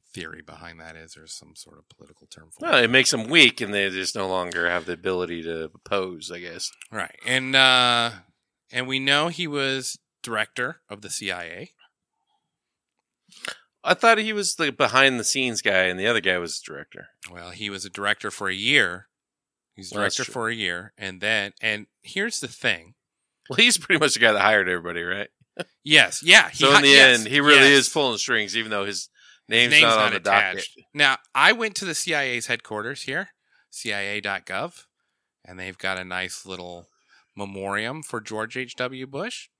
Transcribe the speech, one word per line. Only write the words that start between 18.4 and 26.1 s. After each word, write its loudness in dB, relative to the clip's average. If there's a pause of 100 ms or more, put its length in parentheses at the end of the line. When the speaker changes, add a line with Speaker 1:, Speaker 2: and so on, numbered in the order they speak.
Speaker 1:
a -2
year. 0 (680)
He's -18
a -14
Speaker 2:
Well, -4
that's -4
Speaker 1:
director -8
Speaker 2:
true. -8
Speaker 1:
for -4
a -6
year, -8
and -12
then, -4
and -6 (140)
here's -8
the -12
thing. -6 (540)
Speaker 2:
Well, -2
he's 4
pretty -2
much 2
the -6
guy 6
that 2
hired 4
everybody, -4
right? -8 (540)
Speaker 1:
Yes, 4